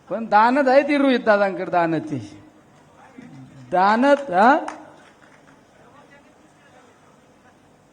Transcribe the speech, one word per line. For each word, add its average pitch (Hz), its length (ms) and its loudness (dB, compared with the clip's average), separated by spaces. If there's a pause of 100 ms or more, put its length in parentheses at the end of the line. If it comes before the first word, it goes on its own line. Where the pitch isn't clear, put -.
(100)
पण 220 140 -8
दानत 240 440 2
आहे 269 140 4
ती 285 140 -2
रोहित 269 240 0
दादांकडे, 196 500 0
दानत 170 300 0
ती. - 380 -12 (1300)
दानत, 233 580 0
हा? 226 280 2 (3250)